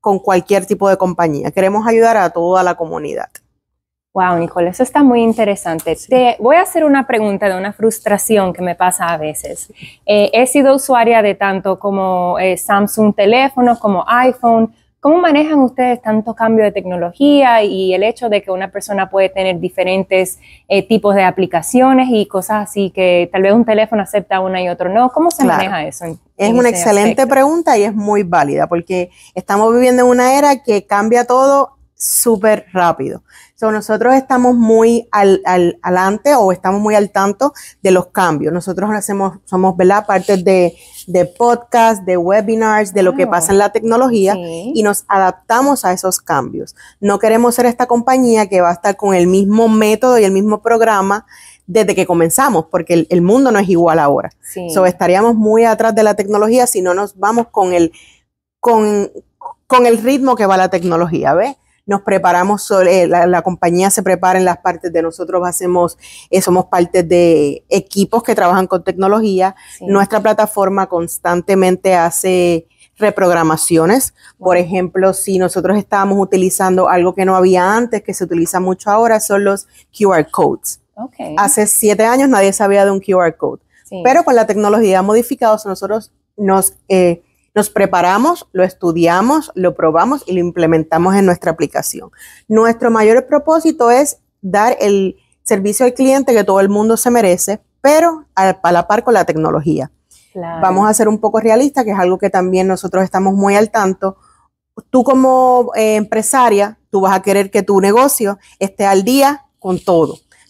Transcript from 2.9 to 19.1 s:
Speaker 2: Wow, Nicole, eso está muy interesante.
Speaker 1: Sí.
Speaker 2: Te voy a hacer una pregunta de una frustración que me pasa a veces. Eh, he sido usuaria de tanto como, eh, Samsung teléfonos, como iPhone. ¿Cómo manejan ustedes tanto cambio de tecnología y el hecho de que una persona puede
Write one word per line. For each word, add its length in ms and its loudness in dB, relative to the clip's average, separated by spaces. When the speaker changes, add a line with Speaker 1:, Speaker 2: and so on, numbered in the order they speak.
Speaker 2:
Wow, 240 0
Nicole, 320 -2
eso 140 -4
está 180 0
muy 220 4
interesante. 720 -2
Speaker 1:
Sí. 120 -20
Speaker 2:
Te 320 2
voy 180 2
a 40 4
hacer 220 -2
una 240 2
pregunta 420 -2
de 80 -4
una 160 -8
frustración 800 -2
que 80 -10
me 140 -4
pasa 360 -2
a 60 -4
veces. 560 -12
Eh, 280 2
he 120 4
sido 300 2
usuaria 480 2
de 100 0
tanto 460 -4
como, 580 -2
eh, 200 -2
Samsung 580 0
teléfonos, 640 2
como 280 -2
iPhone. 680 0
¿Cómo 180 2
manejan 420 2
ustedes 420 0
tanto 340 -4
cambio 280 2
de 80 2
tecnología 920 2
y 300 -2
el 100 0
hecho 260 -4
de 140 0
que 80 -8
una 200 -6
persona 380 -6
puede 200 0